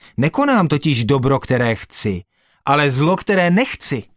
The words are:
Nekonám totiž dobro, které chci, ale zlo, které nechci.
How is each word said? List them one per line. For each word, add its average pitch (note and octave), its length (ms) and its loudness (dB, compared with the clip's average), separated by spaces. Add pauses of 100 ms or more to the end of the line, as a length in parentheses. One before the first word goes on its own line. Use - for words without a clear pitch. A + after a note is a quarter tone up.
(160)
Nekonám G3+ 520 0
totiž C#3 360 0
dobro, C3 360 2
které A#2+ 340 0
chci, - 500 -6 (400)
ale C#3+ 260 2
zlo, D3+ 260 0
které F#3 340 0
nechci. F3 540 -2 (120)